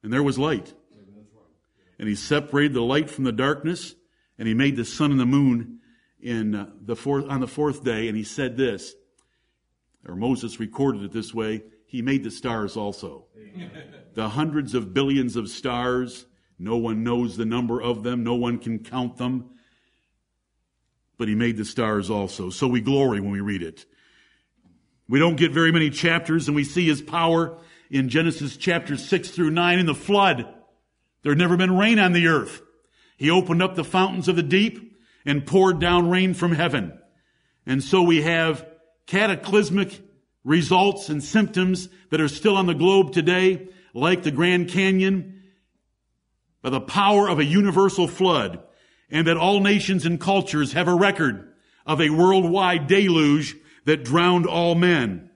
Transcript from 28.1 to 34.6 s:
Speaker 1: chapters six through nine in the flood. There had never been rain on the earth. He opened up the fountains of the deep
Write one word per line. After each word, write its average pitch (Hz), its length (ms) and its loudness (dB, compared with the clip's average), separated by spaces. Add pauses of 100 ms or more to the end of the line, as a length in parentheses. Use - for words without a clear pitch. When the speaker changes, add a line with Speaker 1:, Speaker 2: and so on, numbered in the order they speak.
Speaker 1:
chapters 165 480 -4
six 180 240 -2
through 160 220 -2
nine 175 260 2
in 180 80 2
the 151 80 0
flood. 185 580 0 (720)
There 147 100 2
had 147 40 2
never 175 180 4
been 185 220 2
rain 214 220 4
on 185 140 4
the 170 120 4
earth. 151 380 0 (520)
He 143 140 0
opened 175 320 2
up 185 140 -2
the 165 80 -4
fountains 185 440 0
of 180 80 0
the 170 60 0
deep 196 560 -2 (260)